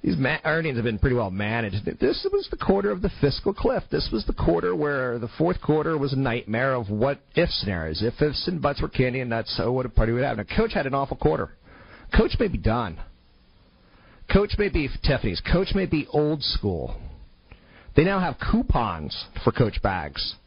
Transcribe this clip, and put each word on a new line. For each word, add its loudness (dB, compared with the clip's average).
These 0
ma-, 2
earnings 0
have -2
been 0
pretty 2
well 0
managed. -2
This 0
was -2
the -8
quarter 2
of -4
the -2
fiscal 0
cliff. 0
This -2
was -2
the -2
quarter 2
where -2
the -6
fourth 0
quarter 2
was 0
a 0
nightmare 0
of -4
what-if 0
scenarios. -4
If -2
ifs 0
and -2
buts -2
were -4
candy 0
and -4
nuts, -2
so 0
what -2
a -6
party 2
would 2
have. 0
Now, -6
Coach 2
had 0
an -2
awful -2
quarter. 0
Coach 6
may 2
be -2
done. 0
Coach 4
may 2
be 0
Tiffany's. 0
Coach 4
may 2
be 0
old 2
school. -2
They 8
now 2
have -2
coupons 0
for 4
Coach 2
bags. -4